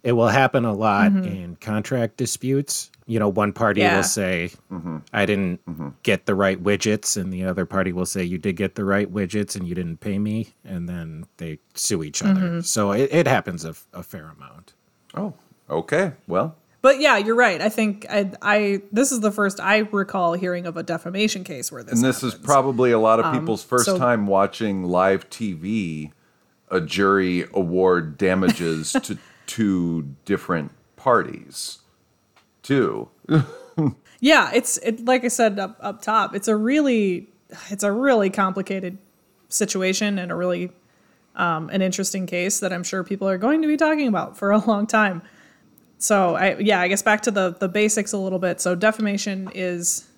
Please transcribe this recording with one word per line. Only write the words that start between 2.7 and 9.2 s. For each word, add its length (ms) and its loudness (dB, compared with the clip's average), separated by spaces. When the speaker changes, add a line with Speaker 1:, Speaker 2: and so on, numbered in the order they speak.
Speaker 1:
You 140 -2
know, 100 2
one 240 0
party 280 2
Speaker 2:
Yeah. 160 4
Speaker 1:
will 60 2
say, 480 -2
Speaker 3:
Mm-hmm. 260 -10
Speaker 1:
"I 120 2
didn't 400 -2
Speaker 3:
Mm-hmm. 240 -10
Speaker 1:
get 220 0
the 100 0
right 260 2
widgets," 580 0
and 140 -6
the 100 -6
other 220 -2
party 280 -2
will 120 -2
say, 180 -4
"You 140 -4
did 180 -2
get 200 -4
the 100 -4
right 260 0
widgets 440 -4